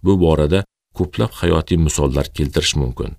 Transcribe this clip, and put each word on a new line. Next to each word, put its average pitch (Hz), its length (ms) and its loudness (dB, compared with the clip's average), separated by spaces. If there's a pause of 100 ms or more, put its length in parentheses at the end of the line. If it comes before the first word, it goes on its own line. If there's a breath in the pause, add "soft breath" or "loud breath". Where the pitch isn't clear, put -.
Bu 92 180 2
borada 80 400 4 (360)
ko'plab 113 360 -2
hayotiy 82 460 0
misollar 73 480 0
keltirish - 500 -4
mumkin. 65 420 -4